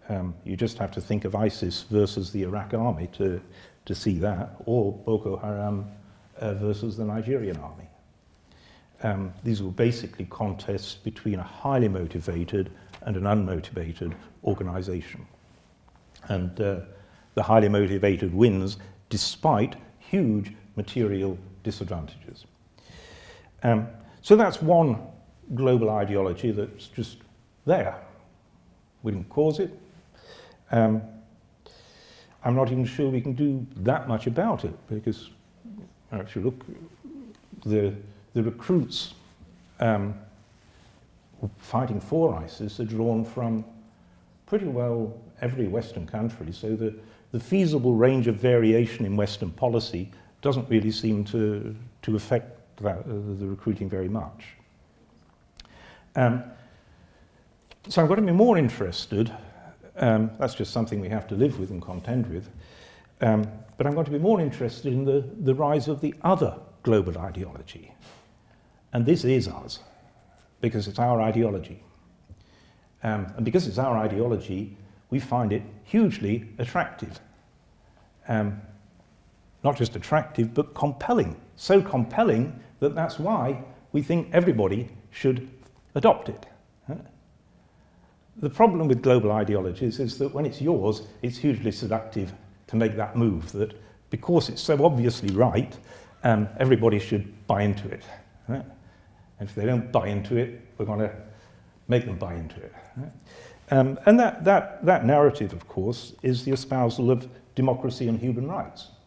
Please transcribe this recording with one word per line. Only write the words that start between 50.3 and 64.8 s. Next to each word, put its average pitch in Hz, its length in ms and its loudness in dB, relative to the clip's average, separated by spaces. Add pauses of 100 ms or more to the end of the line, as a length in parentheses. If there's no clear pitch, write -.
doesn't 131 280 -2
really 110 220 4
seem 107 320 -2
to, 107 520 -4 (260)
to 110 140 -2
affect 113 420 -2 (240)
that, 98 180 -2
uh, - 40 -12 (360)
the 101 80 -6
recruiting 101 420 -4
very 92 200 -4
much. 101 380 -8 (1700)
Um, 123 280 2 (1400)
so 185 140 2
I'm 156 80 6
gonna 196 120 4
be 185 120 2
more 208 240 8
interested, 113 760 0 (640)
um, 110 440 2
that's 127 160 -2
just - 180 -6
something 113 260 -2
we 95 100 -6
have 107 180 -4
to 104 80 -6
live 131 220 2
with 92 140 -6
and 87 100 -8
contend 104 460 -4
with, 92 220 -10 (720)
um, 107 260 4 (300)
but 135 100 0
I'm 143 60 0
going 160 120 0
to 143 60 -6
be 147 80 -2
more 190 220 4
interested 127 500 -4